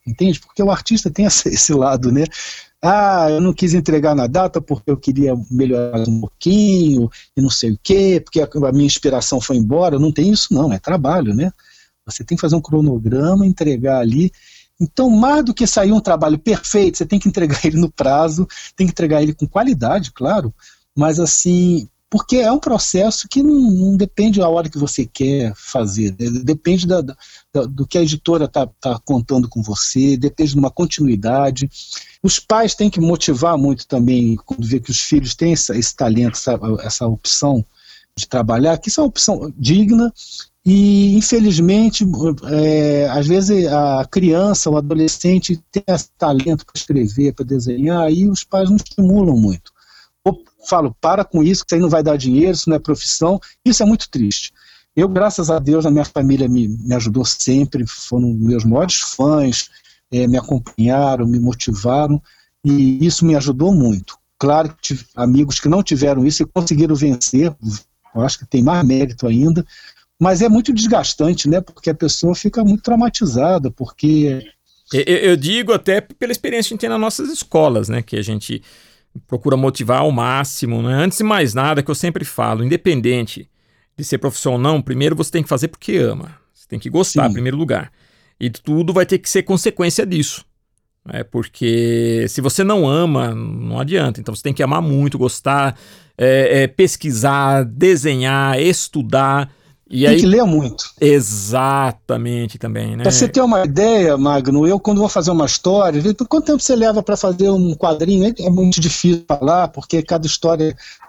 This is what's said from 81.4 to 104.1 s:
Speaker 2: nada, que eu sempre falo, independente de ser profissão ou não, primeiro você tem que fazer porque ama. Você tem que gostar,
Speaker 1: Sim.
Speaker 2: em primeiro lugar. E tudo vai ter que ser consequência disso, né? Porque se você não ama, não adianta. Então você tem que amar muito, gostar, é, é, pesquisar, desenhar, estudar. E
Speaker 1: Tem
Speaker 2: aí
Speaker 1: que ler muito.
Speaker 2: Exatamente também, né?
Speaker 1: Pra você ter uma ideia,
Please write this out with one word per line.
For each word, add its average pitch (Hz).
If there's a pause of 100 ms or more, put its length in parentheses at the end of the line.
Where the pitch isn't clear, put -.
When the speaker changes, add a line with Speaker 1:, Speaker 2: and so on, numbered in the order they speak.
Speaker 2:
nada, 143
que 143
eu 147
sempre 160
falo, 113
independente 123 (480)
de 127
ser 135
profissão 135
ou 123
não, 147
primeiro 135
você -
tem 160
que -
fazer 139
porque -
ama. 117 (180)
Você -
tem 117
que 123
gostar, 156
Speaker 1:
Sim. 123
Speaker 2:
em 107
primeiro 127
lugar. 127 (480)
E 123
tudo 160
vai 180
ter 190
que -
ser 185
consequência 185
disso, 170 (580)
né? 113
Porque 117
se -
você 143
não 196
ama, 139
não 113
adianta. 139
Então 110
você -
tem 139
que 139
amar 143
muito, 143
gostar, 135 (380)
é, 131
é, 131
pesquisar, 139
desenhar, 135
estudar. 139 (400)
E 123
Speaker 1:
Tem 214
Speaker 2:
aí 165
Speaker 1:
que 180
ler 220
muito. 147 (180)
Speaker 2:
Exatamente 120
também, 110
né? 117
Speaker 1:
Pra 131
você -
ter 269
uma 220
ideia, 175